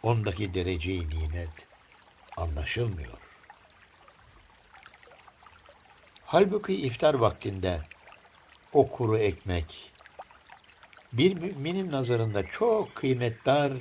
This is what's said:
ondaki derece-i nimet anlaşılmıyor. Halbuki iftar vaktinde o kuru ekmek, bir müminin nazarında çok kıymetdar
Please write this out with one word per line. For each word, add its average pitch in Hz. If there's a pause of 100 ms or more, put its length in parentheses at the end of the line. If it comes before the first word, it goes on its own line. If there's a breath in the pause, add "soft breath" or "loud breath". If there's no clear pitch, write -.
ondaki 107
derece-i 87
nimet 78 (680)
anlaşılmıyor. 82 (3000)
Halbuki 196
iftar 147
vaktinde 95 (920)
o 143
kuru 110
ekmek, 92 (1200)
bir 175
müminin 175
nazarında 113
çok 220
kıymetdar 131